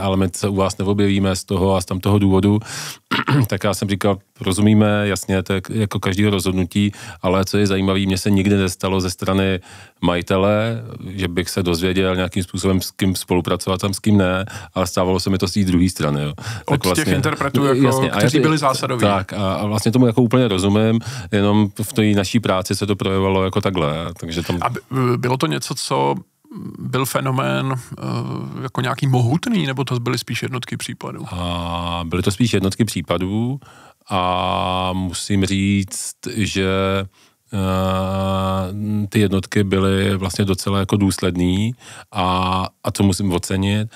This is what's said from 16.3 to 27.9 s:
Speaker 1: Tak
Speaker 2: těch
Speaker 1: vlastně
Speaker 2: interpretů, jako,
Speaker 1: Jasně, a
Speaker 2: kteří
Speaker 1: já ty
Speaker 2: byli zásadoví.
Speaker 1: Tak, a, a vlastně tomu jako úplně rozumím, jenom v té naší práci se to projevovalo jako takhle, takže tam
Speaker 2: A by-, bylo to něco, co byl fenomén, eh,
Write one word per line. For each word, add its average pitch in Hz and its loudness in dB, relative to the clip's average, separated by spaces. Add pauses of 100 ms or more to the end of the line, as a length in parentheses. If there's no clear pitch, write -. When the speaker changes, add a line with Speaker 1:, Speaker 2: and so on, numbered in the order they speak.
Speaker 1:
Tak 139 0
Speaker 2:
těch - -6 (100)
Speaker 1:
vlastně 151 2
Speaker 2:
interpretů, 143 0
jako, 135 4
Speaker 1:
Jasně, 131 4
a - -2
Speaker 2:
kteří 127 4
Speaker 1:
já 139 6
ty 156 4
Speaker 2:
byli 156 2
zásadoví. 139 0
Speaker 1:
Tak, 98 2
a, 95 -2
a 98 -2
vlastně 107 0
tomu 127 6
jako 117 4
úplně 123 4
rozumím, 104 2 (320)
jenom 104 4 (140)
v - -8
té - 2
naší 104 2
práci 98 0
se 104 -4
to 101 0
projevovalo 95 0
jako 95 0
takhle, 90 0 (260)
takže 82 -6
tam 90 -4
Speaker 2:
A - -2
by-, 127 -6 (360)
bylo 123 -2
to 160 -2
něco, 143 -6
co 139 -2 (640)
byl 123 -4
fenomén, 135 -2
eh, - -10 (600)